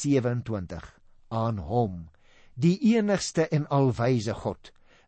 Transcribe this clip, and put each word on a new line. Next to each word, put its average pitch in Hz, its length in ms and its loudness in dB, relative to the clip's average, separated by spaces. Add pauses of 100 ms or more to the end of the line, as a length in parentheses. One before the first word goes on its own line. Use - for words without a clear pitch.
sewenentwintig. 117 840 -2 (440)
Aan 113 320 -2
hom, 92 440 -2 (500)
die 170 220 4 (180)
enigste 202 560 0
en 147 160 0
alwyse 123 680 2
God, - 380 -8 (360)